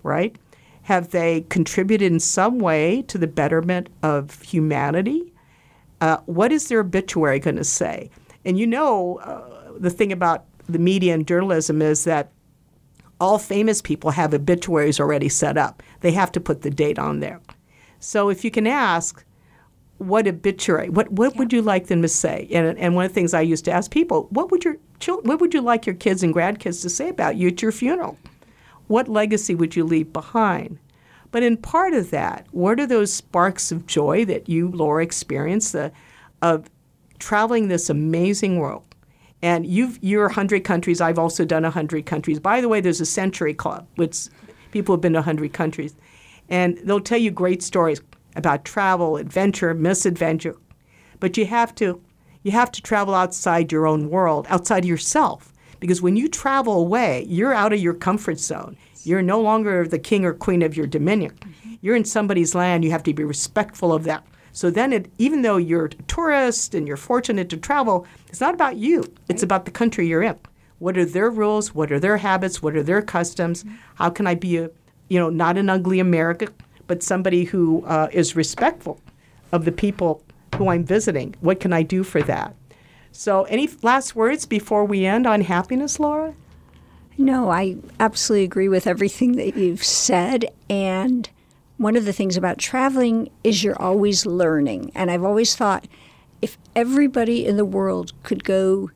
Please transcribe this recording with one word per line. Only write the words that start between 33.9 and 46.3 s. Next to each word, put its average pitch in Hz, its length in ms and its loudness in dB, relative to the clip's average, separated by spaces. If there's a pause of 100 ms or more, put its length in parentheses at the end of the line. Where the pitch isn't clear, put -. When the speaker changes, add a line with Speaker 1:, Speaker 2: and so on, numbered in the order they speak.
Speaker 1:
that - 240 -4
you, 170 200 0
Laura, 160 340 0
experienced, 165 720 -4
the, 151 180 -4 (480)
of 160 300 0 (480)
traveling 220 500 0
this 170 220 -2
amazing 175 680 0
world? - 280 -6 (560)
And 170 240 0
you've, 226 360 -2
you're 208 240 2
a 196 60 0
hundred 196 320 0
countries. 175 360 0
I've 165 180 2
also 165 260 0
done 160 200 0
a 165 60 0
hundred 151 360 -4
countries. 151 340 -2
By 214 220 2
the 240 60 0
way, 214 120 2
there's 180 200 0
a 156 60 -2
Century 185 480 -2
Club, 151 320 -8 (100)
which 165 320 -4 (420)
people 202 240 0
have 165 80 0
been 175 100 2
to 160 80 2
a - 20 -4
hundred 151 300 -4
countries. 156 420 -6 (540)